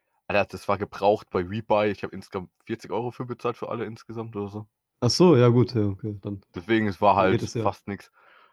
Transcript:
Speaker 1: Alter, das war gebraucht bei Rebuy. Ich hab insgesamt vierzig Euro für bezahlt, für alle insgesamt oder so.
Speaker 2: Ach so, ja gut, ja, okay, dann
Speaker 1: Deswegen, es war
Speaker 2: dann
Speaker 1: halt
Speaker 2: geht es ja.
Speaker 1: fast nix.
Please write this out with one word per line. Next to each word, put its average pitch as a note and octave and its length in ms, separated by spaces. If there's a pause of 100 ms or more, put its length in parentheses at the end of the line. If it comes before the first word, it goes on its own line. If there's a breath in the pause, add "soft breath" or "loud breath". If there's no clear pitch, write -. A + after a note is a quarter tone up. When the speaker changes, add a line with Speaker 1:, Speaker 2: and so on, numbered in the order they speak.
(260)
Speaker 1:
Alter, G2 200
das - 200
war G2+ 120
gebraucht G2+ 520
bei F#2+ 120
Rebuy. G#2+ 480
Ich G2 120
hab - 100
insgesamt F#2+ 380 (140)
vierzig - 260
Euro A#2 220
für - 140
bezahlt, A#2+ 300
für - 120
alle A#2 160
insgesamt A2+ 500
oder G#2 140
so. G#2 180 (340)
Speaker 2:
Ach B2 100
so, E3+ 260
ja B2 120
gut, A#2+ 260
ja, A2 120
okay, G#2 360
dann G2+ 180 (140)
Speaker 1:
Deswegen, A2 340
es F#2+ 120
war G2+ 140
Speaker 2:
dann G2 100
Speaker 1:
halt F#2 160
Speaker 2:
geht - 80
es - 60
ja. A#2 80
Speaker 1:
fast G2+ 240
nix. G2+ 240 (420 soft breath)